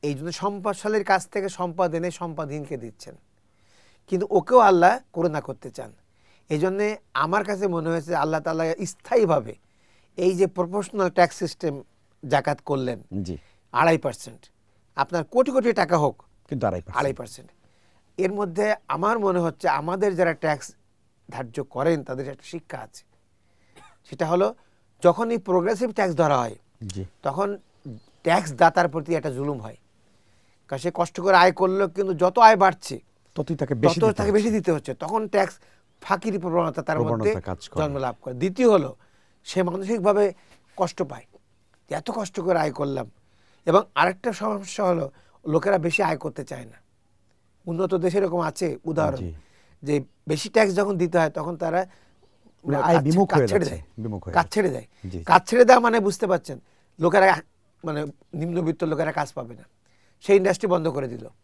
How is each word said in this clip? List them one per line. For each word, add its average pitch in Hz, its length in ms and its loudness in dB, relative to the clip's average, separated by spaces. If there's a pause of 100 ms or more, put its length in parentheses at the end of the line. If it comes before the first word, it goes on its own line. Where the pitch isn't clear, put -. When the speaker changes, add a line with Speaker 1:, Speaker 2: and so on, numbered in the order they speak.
Speaker 1:
এই 147 120 -2
জন্য 151 180 -8
সম্পদশালীর 202 720 -4
কাছ 190 240 2
থেকে 196 220 -4
সম্পদ 175 440 -4
এনে 170 180 -4
সম্পদহীনকে 151 680 -8
দিচ্ছেন, 113 380 -16 (920)
কিন্তু 190 220 -2
ওকেও 247 300 4
আল্লাহ 196 400 6 (140)
করুণা 165 280 -2
করতে 131 300 -14
চান। 113 220 -14 (560)
এই 151 100 -2
জন্যে 196 380 0 (160)
আমার 165 300 0
কাছে 202 240 -4
মনে 165 220 -2
হয়েছে 165 260 -4
আল্লাহ 156 240 0
তাআলা 160 360 -2 (100)
স্থায়ীভাবে 160 680 0 (640)
এই 185 180 2
যে 185 120 2
প্রপোর্শনাল 185 640 -4
ট্যাক্স 175 280 2
সিস্টেম 147 440 -6 (460)
জাকাত 143 340 0
করলেন, 127 420 -4 (180)
Speaker 2:
জি। 87 160 -8 (340)
Speaker 1:
আড়াই 160 260 4
পার্সেন্ট, - 540 -8 (440)
আপনার 156 280 -4
কোটি 254 280 0
কোটি 240 220 2
টাকা 170 240 2
হোক, 147 260 0 (260)
Speaker 2:
কিন্তু 120 180 -2
আড়াই 90 140 -2
পার্সেন্ট। 92 160 -6
Speaker 1:
আড়াই 139 160 0
পার্সেন্ট। 107 380 -16 (680)
এর 185 160 -2
মধ্যে 208 420 -2 (120)
আমার 196 320 0
মনে 190 200 0
হচ্ছে 170 300 -2
আমাদের 175 460 -2
যারা 165 180 2
ট্যাক্স 151 400 -4 (560)
ধার্য 127 340 -8
করেন 147 400 -2
তাদের 131 260 -8
একটা 135 140 -16
শিক্ষা - 340 -14
আছে, - 260 -18 (1040)
সেটা 160 180 -4
হলো 190 280 2 (480)
যখনই 226 340 4
প্রোগ্রেসিভ 196 560 0
ট্যাক্স 185 220 0
ধরা 147 220 2
হয়, 117 180 -2 (320)
Speaker 2:
জি। 92 180 -8 (180)
Speaker 1:
তখন 190 340 -4 (680)
ট্যাক্স 165 300 0
দাতার 170 360 4
প্রতি 156 260 -6
একটা 151 160 -4
জুলুম 135 300 -6
হয়। 110 160 -16 (920)
কারণ 135 120 -8
সে 165 140 -4
কষ্ট 170 280 -4
করে 185 160 6
আয় 180 140 8
করলো, 190 360 0
কিন্তু 190 260 -4
যত 180 260 2
আয় 226 160 10
বাড়ছে, 180 440 0 (360)
Speaker 2:
ততই 160 200 -4
তাকে 139 200 -4
বেশি 160 240 2
Speaker 1:
তত 226 60 4
Speaker 2:
দিতে 214 120 2
Speaker 1:
তাকে 208 140 -2
Speaker 2:
হচ্ছে। 208 120 4
Speaker 1:
বেশি 220 120 0
দিতে 185 160 0
হচ্ছে। 147 220 -4
তখন 208 340 -4
ট্যাক্স 196 320 0 (420)
ফাঁকির 196 380 -2
প্রবণতা 165 420 -2
তার 156 180 -2
মধ্যে - 180 0
Speaker 2:
প্রবণতা 208 240 -2
কাজ - 280 -10
করে। - 140 -4
Speaker 1:
জন্ম 143 140 -4
লাভ 127 240 -6
করে। 127 120 -10
দ্বিতীয় 190 380 2
হলো 143 240 2 (480)
সে 185 200 -2
মানসিকভাবে 196 720 0 (440)
কষ্ট 180 260 -2
পায় 139 220 -12 (640)
যে 147 60 -6
এত 156 160 -8
কষ্ট 208 280 -6
করে 170 200 2
আয় 151 120 0
করলাম। 135 400 -6 (540)
এবং 180 180 4 (120)
আরেকটা 185 380 0
সমস্যা 208 520 -6
হলো 165 260 0 (360)
লোকেরা 175 300 0
বেশি 170 260 0
আয় 160 140 -2
করতে 147 260 -10
চায় 127 220 -14
না। 110 120 -20 (880)
উন্নত 180 300 -2
দেশে 180 220 0
এরকম 175 220 0
আছে 156 440 -4
উদাহরণ, 151 320 0
Speaker 2:
জি। 87 180 -8 (500)
Speaker 1:
যে 143 200 0 (240)
বেশি 156 220 -4
ট্যাক্স 208 260 2
যখন 202 220 0
দিতে 170 200 0
হয় 160 120 4
তখন 156 280 -8
তারা 170 280 -2 (800)
Speaker 2:
মানে 139 120 0
আয় 156 180 4
Speaker 1:
কাজ, 151 80 4
Speaker 2:
বিমুখ 170 260 4
Speaker 1:
কাজ 160 100 4
Speaker 2:
হয়ে 123 80 4
Speaker 1:
ছেড়ে 104 120 2
Speaker 2:
যাচ্ছে, 147 160 -4
Speaker 1:
দেয়, 82 120 -14 (100)
Speaker 2:
বিমুখ 110 280 -8
হয়ে 87 80 -10
Speaker 1:
কাজ 170 100 4
Speaker 2:
যাচ্ছে। - 120 -6
Speaker 1:
ছেড়ে 196 140 2
দেয়। 123 180 -8 (220)
Speaker 2:
জি। 90 140 -10
Speaker 1:
কাজ - 260 4
ছেড়ে 240 160 6
দেওয়া 247 140 8
মানে 233 200 2
বুঝতে 202 280 -2
পারছেন, 160 320 -2 (400)
লোকেরা 175 420 4 (440)
মানে 151 200 -4 (280)
নিম্নবিত্ত 165 500 -4
লোকেরা 156 280 -2
কাজ 147 220 -4
পাবে 120 220 -12
না, - 80 -20 (580)
সেই 202 160 6
ইন্ডাস্ট্রি 190 320 2
বন্ধ 170 180 2
করে 139 200 -2
দিল। 117 220 -12 (140)